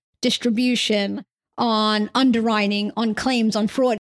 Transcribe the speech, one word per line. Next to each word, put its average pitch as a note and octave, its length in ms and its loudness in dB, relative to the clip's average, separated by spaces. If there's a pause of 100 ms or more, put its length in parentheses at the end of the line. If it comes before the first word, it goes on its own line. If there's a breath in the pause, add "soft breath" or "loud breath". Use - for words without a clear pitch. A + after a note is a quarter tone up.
(220)
distribution, A3+ 1000 0 (320)
on G#3+ 580 0
underwriting, A3 840 2
on A3+ 180 -2
claims, A3+ 400 0
on A3 140 0
fraud, B3 340 0